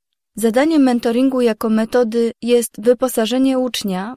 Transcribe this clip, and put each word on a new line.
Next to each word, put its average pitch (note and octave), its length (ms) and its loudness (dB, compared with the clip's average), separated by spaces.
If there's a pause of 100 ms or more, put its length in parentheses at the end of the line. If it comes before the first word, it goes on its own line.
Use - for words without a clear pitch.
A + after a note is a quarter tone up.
(380)
Zadaniem C4+ 440 2
mentoringu B3+ 580 0
jako A3+ 300 0
metody A3+ 640 0 (100)
jest A#3 400 -2
wyposażenie B3+ 760 0
ucznia, G#3+ 580 -6